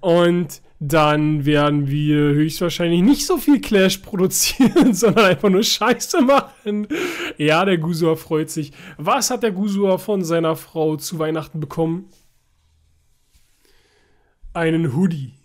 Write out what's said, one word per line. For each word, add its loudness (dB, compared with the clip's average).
Und 2
dann 2
werden 2
wir 0
höchstwahrscheinlich 0
nicht 4
so 0
viel 2
Clash 2
produzieren, 2
<laughs> -
sondern 2
einfach 2
nur 2
Scheiße 0
machen. -2
Ja, 2
der 2
Gusua 0
freut -4
sich. -8
Was -2
hat -4
der 0
Gusua 0
von -4
seiner 0
Frau -4
zu -8
Weihnachten -6
bekommen? -4
Einen 0
Hoodie. 0